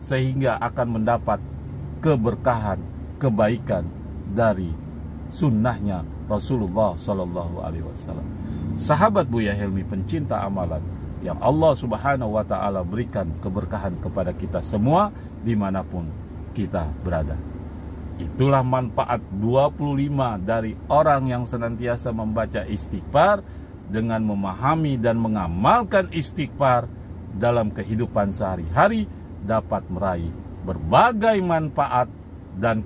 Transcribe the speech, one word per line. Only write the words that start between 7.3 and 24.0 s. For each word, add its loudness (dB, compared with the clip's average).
Alaihi -6
Wasallam. -8
Sahabat 4
Buya 2
Helmi, 0
pencinta -2
amalan, -2
yang -4
Allah 6
Subhanahu 0
wa 2
Ta'ala 0
berikan -2
keberkahan -2
kepada -2
kita -4
semua 4
dimanapun -2
kita -2
berada. -2
Itulah 4
manfaat 0
dua 4
puluh 0
lima 0
dari 0
orang 6
yang -2
senantiasa -2
membaca -2
istighfar. 2
Dengan 0